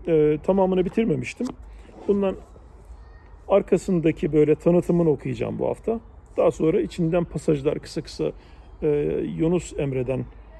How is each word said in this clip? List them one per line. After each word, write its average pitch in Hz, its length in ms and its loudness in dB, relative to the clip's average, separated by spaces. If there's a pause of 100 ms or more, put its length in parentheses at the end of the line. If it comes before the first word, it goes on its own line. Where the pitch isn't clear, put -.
e, 156 360 4
tamamını 185 420 2
bitirmemiştim. 196 640 -2 (600)
Bundan 202 280 0 (1120)
arkasındaki 175 840 2
böyle 151 220 6
tanıtımını 170 540 2
okuyacağım 117 500 -4
bu 127 80 -2
hafta. 214 320 -4 (380)
Daha 180 140 4
sonra 160 300 0
içinden 175 420 0
pasajlar 151 560 -2
kısa - 220 -8
kısa, 156 300 -6 (500)
e, 160 60 0 (500)
Yunus 165 400 0
Emre'den 131 480 -4 (340)